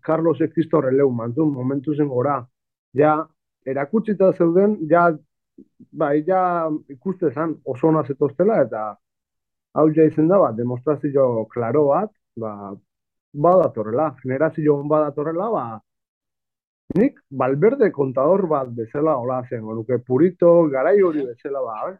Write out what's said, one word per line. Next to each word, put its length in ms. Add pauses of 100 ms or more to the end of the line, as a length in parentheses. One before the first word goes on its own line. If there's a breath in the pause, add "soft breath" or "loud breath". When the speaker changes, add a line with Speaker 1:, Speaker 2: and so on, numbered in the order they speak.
Speaker 1:
Carlos 400
Ekistorre 500
lehun 240
mantzun, 380
momentu 420
zen 120
gora. 400 (480)
Ja, 320 (400)
erakutsita 640
zeuden, 440 (100)
ja, 200 (840)
bai, 360
ja 420 (200)
ikuste 440
zan 300
oso 240
ona 160
zetoztela, 580
eta 220 (920)
hau 140
ja 160
izen 220
da, 100
ba, 140
demostrazio 1000
klaro 380
bat, 240 (240)
ba, 400 (580)
badatorrela, 760 (100)
generazio 560
on 100
badatorrela, 600
ba, 160 (1300)
nik 220 (120)
Valverde 640
kontador 560
bat 220
bezala 480
hola 320
zen, 160
nuke 340
Purito, 680
garai 320
hori 220
Speaker 2:
Mhm. 40
Speaker 1:
bezala, 340
ba, 300
eh? 80